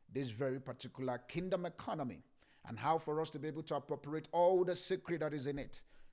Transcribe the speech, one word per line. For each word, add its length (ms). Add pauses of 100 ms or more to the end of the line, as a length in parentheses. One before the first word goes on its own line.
(120)
this 180
very 300
particular 580
kingdom 460
economy 600 (420)
and 120
how 200
for 220
us 100
to 80
be 80
able 160
to 140
appropriate 560
all 320
the 100
secret 460
that 120
is 140
in 120
it, 240 (300)